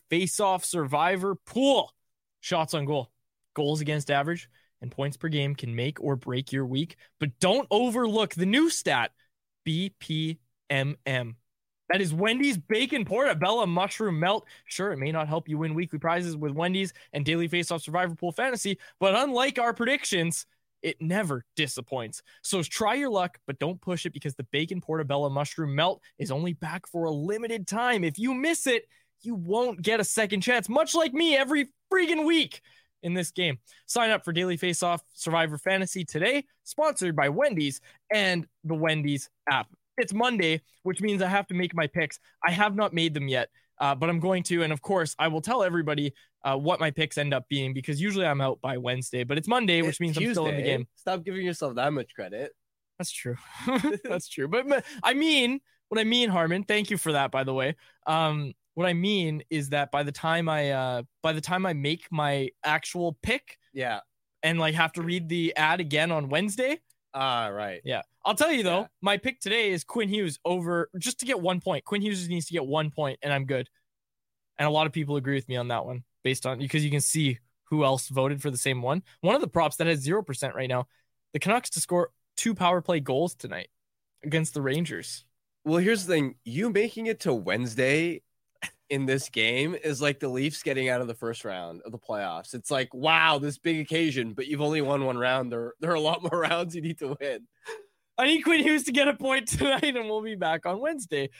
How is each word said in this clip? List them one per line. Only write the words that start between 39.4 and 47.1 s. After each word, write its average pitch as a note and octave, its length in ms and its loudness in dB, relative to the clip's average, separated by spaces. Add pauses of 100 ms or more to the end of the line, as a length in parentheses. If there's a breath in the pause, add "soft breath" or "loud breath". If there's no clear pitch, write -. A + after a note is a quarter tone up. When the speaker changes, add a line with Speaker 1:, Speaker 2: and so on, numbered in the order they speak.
Speaker 1:
app. C3 200 2 (320)
It's A3+ 120 -2
Monday, G3 480 2 (240 soft breath)
which F3+ 160 -2
means G3+ 220 0
I F#3+ 40 2
have F#3+ 220 0
to F#3+ 60 -4
make F3+ 200 0
my D#3+ 140 2
picks. D#3+ 320 -4 (260 soft breath)
I E3+ 60 2
have G3+ 240 2
not G#3 180 2
made E3 200 2
them C#3+ 120 -2
yet, B2+ 220 0 (320 soft breath)
uh, C#3 160 2
but D#3 120 0
I'm E3+ 120 2
going F3+ 240 2
to. E3+ 180 0
And D#3 100 0
of D3 80 -4
course, F3 380 0
I D#3 80 2
will D#3+ 140 0
tell A3 240 0
everybody, D3+ 500 0 (300 soft breath)
uh, C3+ 120 0
what D3+ 220 0
my D#3 140 0
picks D#3 260 -2